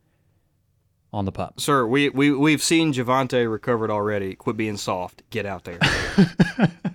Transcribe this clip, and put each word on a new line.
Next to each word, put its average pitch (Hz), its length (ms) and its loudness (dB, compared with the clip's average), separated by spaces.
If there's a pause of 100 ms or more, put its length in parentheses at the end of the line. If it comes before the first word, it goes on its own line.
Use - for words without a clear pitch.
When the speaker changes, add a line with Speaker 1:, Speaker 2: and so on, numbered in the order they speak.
(1120)
Speaker 1:
on 104 140 -4
the 98 60 -4
pup. - 280 -8
Speaker 2:
Sir, 139 280 2
we, 143 220 2
we, 143 220 4
we've 143 300 2
seen 165 320 2
Javonte 123 580 0
recovered 110 380 -2
already. 104 460 -2
Quit 110 220 -6
being 107 200 -2
soft. 92 540 -6
Get 101 140 -6
out 95 200 -10
there. 87 160 -10
Speaker 1:
<laughs> - 880 0 (240)